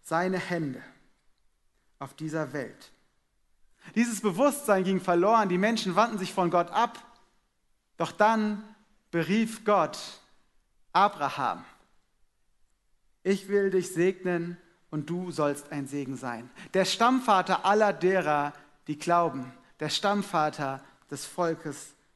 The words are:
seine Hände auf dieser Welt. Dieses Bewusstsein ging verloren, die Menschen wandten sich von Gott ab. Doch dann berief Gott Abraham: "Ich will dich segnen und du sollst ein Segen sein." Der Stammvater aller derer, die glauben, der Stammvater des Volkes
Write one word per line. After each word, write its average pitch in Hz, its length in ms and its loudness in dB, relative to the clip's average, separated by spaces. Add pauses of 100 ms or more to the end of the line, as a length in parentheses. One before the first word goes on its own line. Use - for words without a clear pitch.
seine 185 360 -2
Hände 165 440 -4 (1160)
auf 131 160 -14
dieser 156 380 -6
Welt. 135 400 -10 (1000)
Dieses 226 260 0
Bewusstsein 214 640 2
ging 190 160 0
verloren, 190 480 4
die 180 100 2
Menschen 202 380 0
wandten 220 220 2
sich 185 140 -6
von 175 180 0
Gott 170 200 2
ab. 233 280 0 (960)
Doch 165 160 -4
dann 214 500 2 (480)
berief 196 540 -2
Gott 185 340 2 (920)
Abraham: 139 720 0 (1600)
"Ich 190 260 -2
will 196 220 2
dich 180 220 0
segnen 175 640 -2 (340)
und 151 200 -6
du 180 200 -4
sollst 147 420 -2
ein 143 140 -6
Segen 139 300 -6
sein." 120 340 -10 (240)
Der 185 100 4
Stammvater 208 800 2
aller 208 280 4
derer, 151 600 0 (340)
die 151 120 -6
glauben, 147 540 0 (280)
der 151 100 -4
Stammvater 151 920 0 (280)
des - 160 -10
Volkes 165 680 -6 (220)